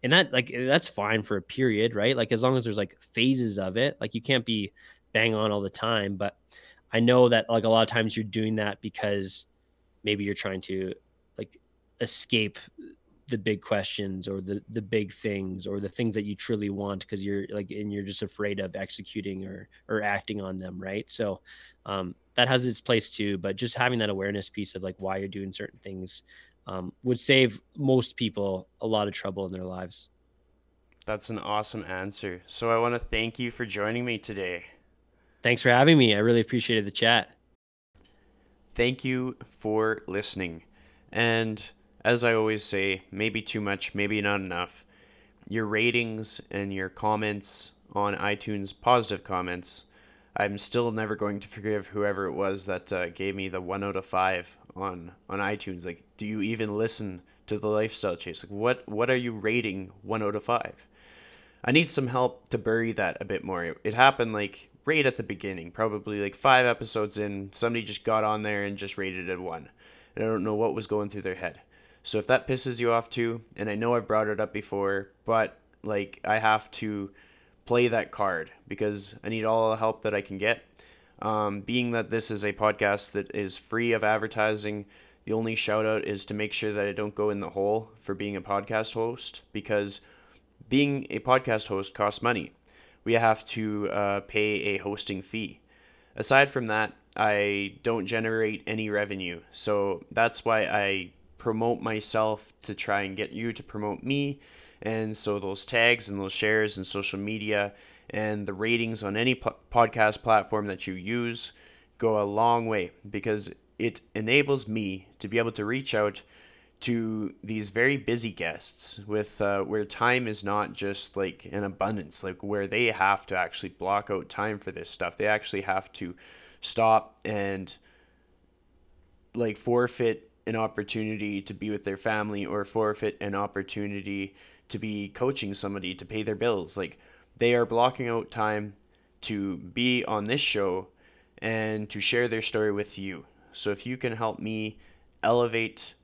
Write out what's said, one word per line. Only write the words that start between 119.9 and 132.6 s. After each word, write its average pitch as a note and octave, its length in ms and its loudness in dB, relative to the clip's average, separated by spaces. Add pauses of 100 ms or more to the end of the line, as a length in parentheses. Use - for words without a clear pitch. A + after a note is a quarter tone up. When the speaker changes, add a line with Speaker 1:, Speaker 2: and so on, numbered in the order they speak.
Speaker 2:
is G#2+ 160 -2
not G2+ 300 0
just, - 440 -6
like, F#2+ 340 -4
an G2+ 120 -2
abundance, F#2+ 600 -2
like, F#2 200 -8
where G2+ 240 -2
they A#2 200 2
have G2 380 4
to F#2+ 100 -4
actually F2+ 340 -2
block G2 420 -2
out F#2+ 180 -4
time G#2 300 -4
for F#2+ 120 -10
this E2+ 180 -10
stuff. - 280 -4
They G2+ 100 0
actually G#2 340 0
have G2 320 -2
to F2 220 -10 (460)
stop - 640 2
and, G2 500 -4 (1600)
like, A2+ 240 0
forfeit A#2+ 680 2 (220)
an - 80 -2
opportunity G#2+ 880 -2
to G2+ 120 -10
be G#2 160 -6
with G#2 140 -4
their G2 140 -4
family G#2+ 480 -2
or G2+ 200 -4